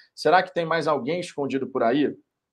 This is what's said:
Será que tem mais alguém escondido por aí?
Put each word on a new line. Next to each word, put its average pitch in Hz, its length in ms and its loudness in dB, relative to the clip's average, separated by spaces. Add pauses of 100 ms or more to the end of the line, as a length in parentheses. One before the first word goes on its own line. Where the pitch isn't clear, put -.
(120)
Será - 300 4
que 185 100 -8
tem 170 140 -2
mais 160 220 0
alguém 151 320 -2
escondido 135 480 -6
por 123 160 -2
aí? 127 320 2 (360)